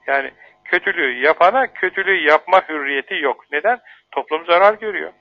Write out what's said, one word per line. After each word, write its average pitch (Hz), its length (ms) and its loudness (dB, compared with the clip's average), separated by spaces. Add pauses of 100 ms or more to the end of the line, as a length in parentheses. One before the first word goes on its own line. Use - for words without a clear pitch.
Yani 135 240 -2 (340)
kötülüğü 170 540 -4
yapana 180 540 2
kötülüğü 185 500 -2
yapma 160 460 4
hürriyeti 139 460 -6
yok. 143 360 -4
Neden? 196 280 -2 (320)
Toplum 156 340 -6
zarar 180 280 4
görüyor. 202 480 -8